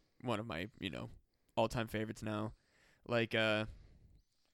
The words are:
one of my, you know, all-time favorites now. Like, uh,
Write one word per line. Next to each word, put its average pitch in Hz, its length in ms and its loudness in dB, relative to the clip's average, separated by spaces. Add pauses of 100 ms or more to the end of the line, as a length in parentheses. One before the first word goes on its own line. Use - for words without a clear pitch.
(220)
one 117 180 0
of 113 60 -4
my, 92 220 -4 (100)
you 95 120 -4
know, 64 180 -6 (480)
all-time 113 320 2
favorites 107 340 -4
now. 107 300 -2 (560)
Like, 117 260 2
uh, 110 300 4 (880)